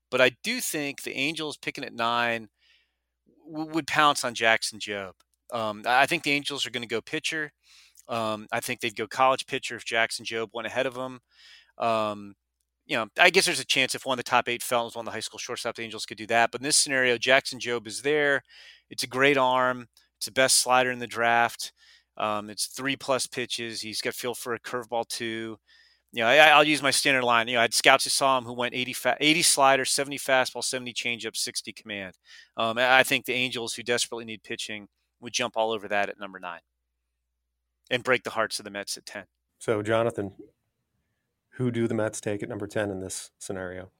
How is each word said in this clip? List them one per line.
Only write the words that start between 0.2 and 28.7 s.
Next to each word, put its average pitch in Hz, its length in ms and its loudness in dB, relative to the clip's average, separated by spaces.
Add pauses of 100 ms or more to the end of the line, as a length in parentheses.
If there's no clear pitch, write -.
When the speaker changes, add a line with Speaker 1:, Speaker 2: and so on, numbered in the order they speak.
Speaker 1:
I 127 100 8 (100)
do 240 180 -4
think 143 440 -6
the - 100 -8
Angels 151 420 -4
picking - 280 -10
at 107 100 -10
nine 117 560 0 (960)
w-, 156 260 -8
would 160 120 -2
pounce 147 380 4
on 123 100 -4
Jackson 113 460 2
Jobe. 98 340 -8 (400)
Um, 107 320 -4
I, 123 160 6
I 139 60 6
think 165 160 -2
the 151 80 -2
Angels 143 340 -4
are 120 60 -8
gonna 120 160 -6
go 110 120 -2
pitcher. 156 520 -6 (580)
Um, 110 440 -4
I 117 80 -2
think 123 180 -6
they'd 113 160 -4
go 113 100 -6
college 131 420 2
pitcher 123 280 -8
if 107 80 -12
Jackson 113 420 -2
Jobe 113 280 -6
went 113 120 -8
ahead 120 200 -2
of 123 120 -6
'em. 127 220 -10 (580)
Um, 107 580 -2 (500)
you 151 100 -4
know, 110 120 0 (120)
I 175 120 6
guess 175 140 6
there's 151 140 0
a 127 60 -8
chance 131 300 0
if 123 100 -10
one 131 120 0
of 120 60 -4
the - 60 -12
top 123 180 2
eight 120 160 -4
fell 123 160 0
and 117 60 -2
was 113 100 -12
one 117 80 -8
of 107 40 -14
the 98 40 -10
high 113 80 -8
school 107 200 -10
shortstops, 117 360 -8
the 117 60 -8
Angels 110 240 -10
could 107 120 -12
do 107 100 -10
that. 117 240 4
But 120 100 -8
in - 20 -8
this 147 140 2
scenario, 127 400 2
Jackson 127 420 2
Jobe 117 260 -4
is 107 180 -10
there. 143 400 2 (460)
It's - 140 -8
a 131 40 -4
great 135 280 4
arm. 127 540 2 (260)
It's - 120 -10
the 110 40 -14
best 131 280 4
slider 127 300 4
in 123 100 -6
the 120 60 -8
draft. 117 680 0 (420)
Um, 104 340 -4
it's - 180 -6
three 135 280 -6
plus 127 320 -2
pitches. 117 540 -8
He's 107 180 -8
got 120 140 -4
feel 123 200 -6
for 123 200 -8
a 110 60 -6
curveball 117 500 -6
too. 113 500 -8 (540)
You 117 80 -2
know, 113 60 4
I, 151 200 10
I'll 151 160 10
use 151 180 2
my 135 100 2
standard 131 340 2
line. 117 240 4
You 123 60 0
know, 117 40 4
I 113 40 6
had 117 100 2
scouts 135 320 6
who 123 40 -2
saw 135 280 2
him 120 80 -6
who 120 80 -10
went 120 200 -2